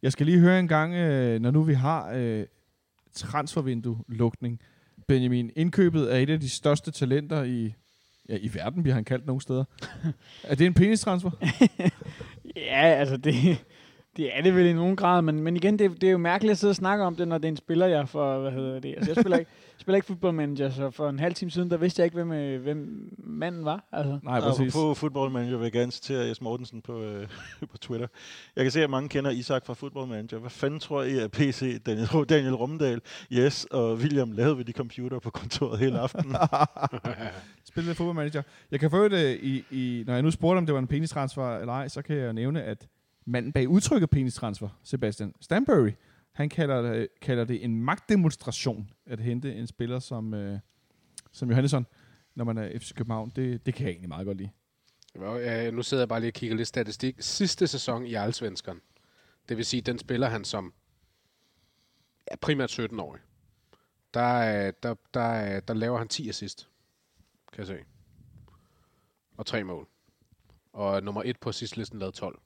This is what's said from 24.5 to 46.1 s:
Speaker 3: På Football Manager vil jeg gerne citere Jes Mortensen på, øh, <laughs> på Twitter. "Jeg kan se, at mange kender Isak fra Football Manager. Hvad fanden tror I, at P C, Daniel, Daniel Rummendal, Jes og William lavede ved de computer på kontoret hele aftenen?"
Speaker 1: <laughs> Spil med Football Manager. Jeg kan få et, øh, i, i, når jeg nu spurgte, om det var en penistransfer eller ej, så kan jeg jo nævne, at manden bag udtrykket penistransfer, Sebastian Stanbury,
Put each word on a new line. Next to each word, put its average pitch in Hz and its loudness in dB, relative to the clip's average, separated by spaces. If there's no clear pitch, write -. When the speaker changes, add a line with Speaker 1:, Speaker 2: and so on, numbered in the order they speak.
Speaker 3:
På 156 2
Football 135 -2
Manager 123 -2
vil 113 -2
jeg 113 -2
gerne 120 0
citere 127 -4
Jes 117 -6
Mortensen 120 -8
på, 117 -10
øh, 104 -8
<laughs> - -14
på - -18
Twitter. 120 -6
"Jeg 131 2
kan 127 2
se, 156 2
at 147 2
mange 135 -2
kender 139 -2
Isak 123 -2
fra 123 -8
Football 131 -10
Manager. 113 -10
Hvad 123 -12
fanden 147 -4
tror 143 -4
I, 131 0
at 110 -2
P - -10
C, 131 0
Daniel, 110 -2
Daniel 139 4
Rummendal, 127 -2
Jes 127 4
og 117 0
William 127 0
lavede 127 2
ved 123 -6
de 117 -10
computer 123 -8
på 117 -8
kontoret 113 -4
hele 127 2
aftenen?" 135 -2
Speaker 1:
<laughs> 120 -2
Spil 170 -6
med 170 -2
Football 170 -4
Manager. 147 -4
Jeg 143 -2
kan 151 4
få 160 4
et, 208 6
øh, 156 4
i, 131 0
i, 123 -2
når 123 -2
jeg 123 2
nu 156 6
spurgte, 170 2
om 170 0
det 151 0
var 139 2
en 127 -2
penistransfer 139 -4
eller 117 -6
ej, 139 -6
så 143 -10
kan 151 -4
jeg 131 -2
jo 117 -4
nævne, 127 -2
at - -8
manden 123 -2
bag 131 2
udtrykket 190 4
penistransfer, 117 0
Sebastian 110 -4
Stanbury, 180 4